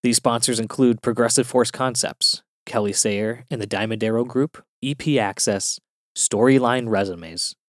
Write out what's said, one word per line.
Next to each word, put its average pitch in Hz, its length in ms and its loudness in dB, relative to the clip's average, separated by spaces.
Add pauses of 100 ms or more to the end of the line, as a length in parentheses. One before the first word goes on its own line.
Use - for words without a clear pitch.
These 120 140 2
sponsors 117 420 0
include 117 420 2
Progressive 120 460 0
Force - 240 2
Concepts, - 720 -2 (240)
Kelly 104 260 -2
Sayer 110 560 -2
and 131 100 -4
the 101 60 -4
Diamond 107 380 -4
Arrow 113 200 0
Group, 127 400 -2 (200)
E 135 100 -2
P 143 240 0
Access, 101 640 -2 (360)
Storyline 123 720 2
Resumes 87 680 -4 (140)